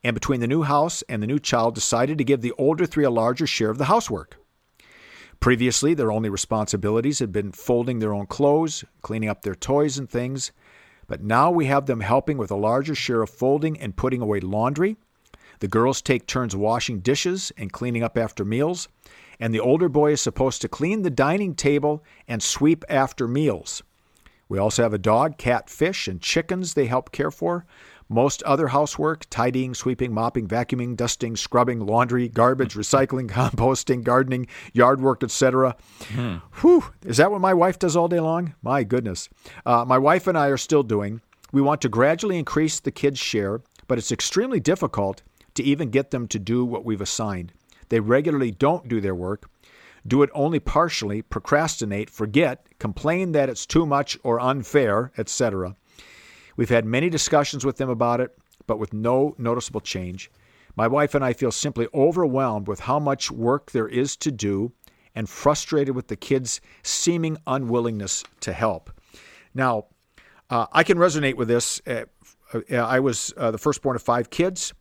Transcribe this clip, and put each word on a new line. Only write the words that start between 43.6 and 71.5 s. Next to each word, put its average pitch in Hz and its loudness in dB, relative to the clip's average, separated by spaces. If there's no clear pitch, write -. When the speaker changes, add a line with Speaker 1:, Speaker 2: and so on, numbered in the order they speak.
Speaker 1:
but 123 0
it's - -6
extremely 220 -2
difficult 110 -2
to - -2
even 143 0
get 135 0
them 120 -6
to 117 -2
do 117 0
what 110 -6
we've 107 -4
assigned. 95 -6
They 117 2
regularly 135 2
don't 135 0
do 113 -2
their 98 -2
work, 90 -6
do 135 4
it - 2
only 151 0
partially, 113 -2
procrastinate, 110 -2
forget, 127 0
complain 165 -2
that 139 4
it's - -10
too 165 4
much 143 0
or 117 2
unfair, 127 2
et 107 -6
cetera. 98 -2
We've 120 -2
had 117 4
many 131 0
discussions 147 0
with 135 -2
them 131 -2
about 120 0
it, 127 -4
but 107 -2
with 107 -6
no 120 0
noticeable 117 -4
change. 92 -10
My 113 2
wife 143 2
and 139 2
I 127 0
feel 120 0
simply 117 -2
overwhelmed 135 2
with 101 -6
how 143 -2
much 139 -2
work 120 -2
there 110 0
is 135 -2
to 151 -2
do 104 -2
and 107 -6
frustrated 143 0
with 127 -8
the 104 -8
kids' 131 -2
seeming 165 -2
unwillingness 117 -2
to 104 -6
help. 95 -4
Now, 127 -2
uh, 117 0
I 160 6
can 175 4
resonate 151 2
with 117 -2
this. 120 0